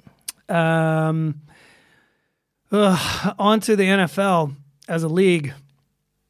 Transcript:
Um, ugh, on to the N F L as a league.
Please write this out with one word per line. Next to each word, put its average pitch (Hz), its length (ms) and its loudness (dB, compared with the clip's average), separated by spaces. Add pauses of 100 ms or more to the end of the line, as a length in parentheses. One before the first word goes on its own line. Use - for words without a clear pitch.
(480)
Um, 160 920 -2 (1300)
ugh, 196 680 0
on 208 220 2
to 220 160 0
the 196 100 2
N 196 140 2
F 180 180 -2
L 175 340 0 (360)
as 165 140 -4
a 165 60 -2
league. 170 440 0 (760)